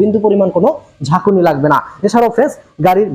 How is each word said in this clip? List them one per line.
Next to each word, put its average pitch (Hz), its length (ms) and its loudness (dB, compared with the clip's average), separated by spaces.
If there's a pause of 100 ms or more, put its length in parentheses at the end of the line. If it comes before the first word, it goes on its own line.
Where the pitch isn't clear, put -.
বিন্দু 214 180 0
পরিমাণ 202 300 0
কোনো 180 200 0 (380)
ঝাঁকুনি 185 340 0
লাগবে 151 320 0
না। 135 40 2 (260)
এছাড়াও 226 320 0
ফ্রেন্ডস, 277 200 0 (300)
গাড়ির 185 300 2